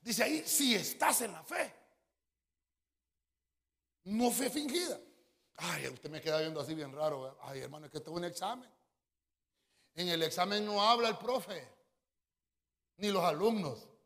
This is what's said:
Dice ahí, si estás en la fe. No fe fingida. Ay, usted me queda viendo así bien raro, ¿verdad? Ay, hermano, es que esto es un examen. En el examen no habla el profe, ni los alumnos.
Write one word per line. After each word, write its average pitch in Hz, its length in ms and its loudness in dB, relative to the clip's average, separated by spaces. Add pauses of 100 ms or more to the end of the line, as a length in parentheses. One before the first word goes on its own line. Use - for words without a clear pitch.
Dice 220 220 0
ahí, 302 240 2
si 254 280 4
estás 247 480 2
en 208 100 -4
la 160 100 -14
fe. 330 320 -6 (2250)
No 226 260 4
fe 247 180 0
fingida. 294 500 -2 (580)
Ay, 156 320 -4
usted 131 200 -10
me 151 120 -8
queda 156 180 0
viendo 156 220 -2
así 151 140 -4
bien 143 180 -8
raro, 147 300 -2
¿verdad? 131 200 -12
Ay, 135 180 -10
hermano, 147 260 -12
es - 60 -18
que 151 60 -8
esto 156 120 -12
es 165 60 -6
un 175 80 -4
examen. 214 460 -6 (1200)
En 175 140 -4
el 165 140 2
examen 190 420 0
no 208 160 0
habla 226 280 6
el 220 100 -2
profe, 202 480 -4 (1300)
ni 202 120 2
los 185 140 4
alumnos. 170 640 2 (180)